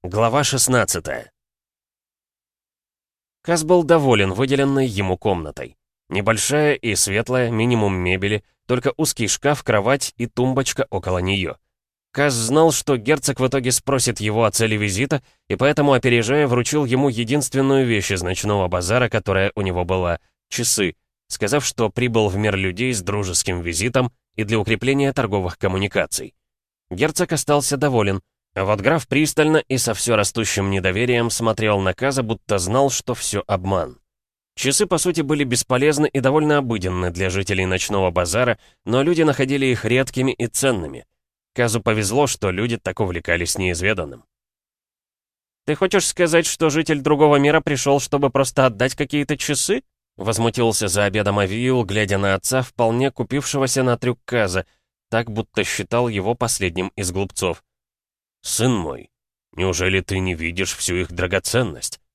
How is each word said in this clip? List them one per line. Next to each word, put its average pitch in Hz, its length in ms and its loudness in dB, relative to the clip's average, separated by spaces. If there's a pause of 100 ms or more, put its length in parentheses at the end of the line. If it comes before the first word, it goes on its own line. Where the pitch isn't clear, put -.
Глава 113 380 2
шестнадцатая. 95 880 0 (2000)
Каз 165 220 0
был 175 200 4
доволен 131 500 4
выделенной 135 520 0
ему 98 320 -2
комнатой. 78 600 -4 (320)
Небольшая 113 640 0
и 117 220 -2
светлая, 117 540 -2
минимум 110 460 2
мебели, 95 480 -2 (240)
только 127 300 0
узкий 135 320 -2
шкаф, - 340 -2
кровать 113 540 0
и 117 100 -4
тумбочка 131 640 -2
около 92 300 -4
нее. 92 360 -2 (560)
Каз 139 220 0
знал, 135 400 4
что - 240 0
герцог 131 420 0
в 131 80 2
итоге 127 240 0
спросит 123 480 0
его 107 240 0
о 107 80 4
цели 110 240 0
визита, 104 480 -2 (240)
и 104 80 -2
поэтому, 143 380 4
опережая, 123 540 2
вручил 123 360 2
ему 131 240 2
единственную 135 800 0
вещь 107 240 0
из 92 100 -2
ночного 92 460 0
базара, 90 400 0
которая 98 480 0
у 104 60 -4
него 90 240 -2
была — 87 340 0 (300)
часы, 104 480 -2 (320)
сказав, 127 360 -2
что 110 240 -2
прибыл 117 380 2
в 92 80 -2
мир 104 220 0
людей 95 360 -2
с 107 80 -4
дружеским 92 600 -2
визитом 110 500 -2 (240)
и 107 80 -4
для 107 160 0
укрепления 131 540 0
торговых 98 440 -2
коммуникаций. 95 800 -2 (540)
Герцог 151 420 -2
остался 147 460 0
доволен — 113 440 2 (340)
а 95 100 -2
вот 101 160 0
граф 131 260 0
пристально 151 500 2
и 131 200 -2
со 120 180 -2
все 120 200 0
растущим 101 540 0
недоверием 110 600 0
смотрел 110 480 0
на 95 140 0
Каза, 131 280 -2
будто 107 380 -2
знал, 123 320 2
что - 240 -6
все - 320 -6
обман. 92 520 -2 (560)
Часы, 143 300 0
по 165 140 0
сути, 170 220 0
были 147 220 0
бесполезны 139 600 2
и - 140 0
довольно 147 400 2
обыденны 92 500 -2
для 90 220 -2
жителей 95 340 -2
ночного 92 460 0
базара, 90 480 0 (260)
но 123 160 2
люди 165 220 2
находили 139 420 0
их 123 200 0
редкими 127 460 0
и - 140 -4
ценными. 87 600 -2 (480)
Казу 117 260 0
повезло, 110 460 2
что 98 240 -2
люди 113 260 -2
так 92 220 -8
увлекались 87 580 -2
неизведанным. 90 640 -2 (1400)
"Ты - 80 -2
хочешь 185 320 0
сказать, 165 400 2
что - 240 0
житель 151 320 0
другого 147 360 6
мира 147 240 4
пришел, 143 380 2
чтобы 139 300 0
просто 135 380 2
отдать 123 280 0
какие-то 147 400 -2
часы?" 185 460 -2 (340)
возмутился 110 720 0
за 98 180 2
обедом 101 340 0
Авиил, 117 460 0
глядя 98 340 0
на 98 160 2
отца, 131 260 -2
вполне 123 480 0
купившегося 135 720 -2
на 123 160 2
трюк 123 280 -4
Каза, 95 420 -2 (420)
так 113 220 -2
будто 107 320 -4
считал 117 440 -2
его 107 280 -2
последним 92 600 -2
из 92 160 -6
глупцов. 92 520 -4 (840)
"Сын 120 300 0
мой, 76 340 -6 (440)
неужели 92 480 0
ты 95 180 -4
не 92 160 -2
видишь 85 400 -4
всю - 200 -4
их 87 180 -4
драгоценность?" 90 880 -4 (140)